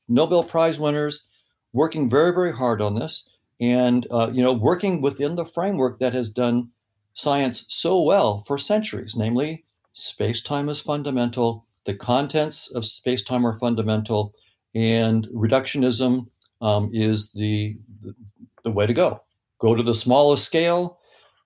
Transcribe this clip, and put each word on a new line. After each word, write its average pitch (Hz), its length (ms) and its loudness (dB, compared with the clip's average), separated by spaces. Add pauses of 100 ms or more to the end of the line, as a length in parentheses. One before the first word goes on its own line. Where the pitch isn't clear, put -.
Nobel 160 340 4
Prize 160 380 0
winners, 147 460 -2 (480)
working 151 340 0
very, 156 240 4
very 175 200 0
hard 117 280 0
on 104 140 0
this, 151 340 -6 (320)
and, 123 500 2
uh, 113 220 0
you 127 100 0
know, 127 120 2
working 170 480 0
within 139 340 -2
the 170 80 -4
framework 160 540 -2
that 127 160 0
has 120 160 -4
done 120 400 0 (420)
science 143 560 -2
so 180 320 0
well 147 380 2
for 139 180 -4
centuries, - 600 -4
namely 123 500 -2 (260)
space-time 143 800 -4
is 147 100 -6
fundamental, 123 880 -2 (180)
the 104 80 -4
contents 147 760 -2
of 117 180 -6
space-time 127 600 -2
are 113 120 -2
fundamental, 107 760 0 (420)
and 113 540 2
reductionism, 127 1000 0 (340)
um, 104 320 2
is 110 380 0
the, 107 440 -4 (240)
the, 101 140 -16 (500)
the 117 60 -2
way 104 160 0
to 120 80 0
go. 143 260 0 (400)
Go 113 140 4
to 117 80 2
the 117 120 2
smallest 139 500 4
scale, 170 560 0 (460)